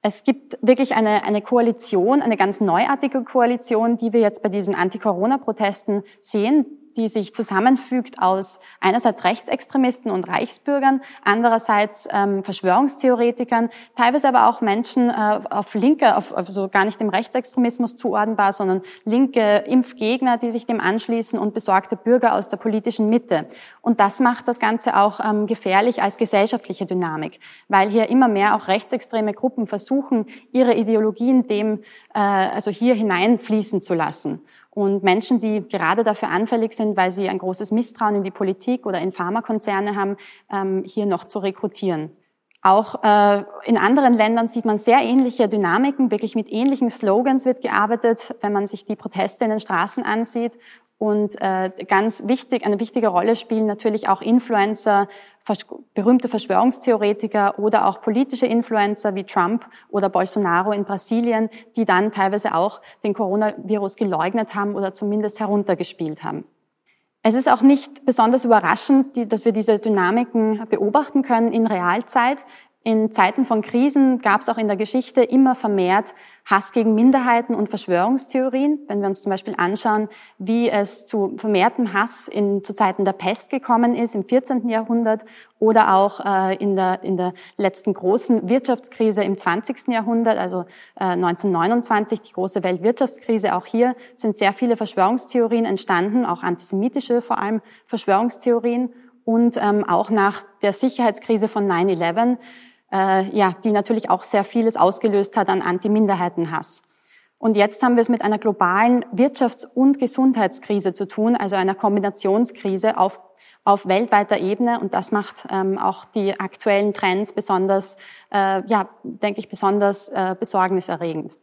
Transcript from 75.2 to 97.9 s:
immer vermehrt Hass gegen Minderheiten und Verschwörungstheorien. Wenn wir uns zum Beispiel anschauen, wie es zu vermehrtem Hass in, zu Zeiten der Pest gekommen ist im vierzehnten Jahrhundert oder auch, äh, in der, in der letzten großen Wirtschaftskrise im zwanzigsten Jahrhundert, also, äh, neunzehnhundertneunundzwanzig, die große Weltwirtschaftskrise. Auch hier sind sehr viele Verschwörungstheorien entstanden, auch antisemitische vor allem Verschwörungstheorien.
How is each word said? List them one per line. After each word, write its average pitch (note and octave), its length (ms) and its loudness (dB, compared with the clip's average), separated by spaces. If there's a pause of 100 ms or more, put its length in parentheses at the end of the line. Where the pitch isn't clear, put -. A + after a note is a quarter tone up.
immer C4 320 4
vermehrt G3 580 0 (300)
Hass G3+ 300 0
gegen A3+ 200 2
Minderheiten A#3+ 640 2
und G3+ 140 -2
Verschwörungstheorien. C4 1080 0 (100)
Wenn G3+ 100 -2
wir G3+ 80 -2
uns G3 140 -4
zum G#3 80 -4
Beispiel F#3+ 260 -6
anschauen, G#3+ 540 -2 (280)
wie A3+ 320 0
es G3+ 360 -2
zu G3 320 -2
vermehrtem G#3+ 560 0
Hass G#3 340 -2
in, G3+ 340 -2
zu G3 140 -10
Zeiten F#3+ 300 0
der F#3+ 80 0
Pest F#3+ 380 -6
gekommen A#3+ 440 0
ist A#3 200 -4
im G3 100 -4
vierzehnten B3+ 420 0
Jahrhundert A3 560 0 (360)
oder G#3+ 360 6
auch, G3 300 2
äh, F#3+ 320 2
in G3 180 0
der, F#3 280 0
in F#3 120 -2
der F3+ 180 -2 (220)
letzten G3 380 -2
großen G#3 560 0
Wirtschaftskrise A3+ 720 0
im F#3+ 140 -2
zwanzigsten A3+ 560 -4
Jahrhundert, A3+ 440 0
also, F3+ 280 -4 (340)
äh, F3+ 160 -2
neunzehnhundertneunundzwanzig, G3+ 1040 0
die - 140 -20
große F#3 300 -4
Weltwirtschaftskrise. G#3 920 -2
Auch F3+ 100 -6
hier B3 300 0 (220)
sind G#3+ 180 -2
sehr G3+ 160 2
viele A#3 240 0
Verschwörungstheorien A3+ 880 0
entstanden, G3 640 0
auch F3 180 -4
antisemitische A#3 800 -2
vor A#3+ 160 -2
allem G#3 240 -2 (240)
Verschwörungstheorien. A#3 1080 0 (300)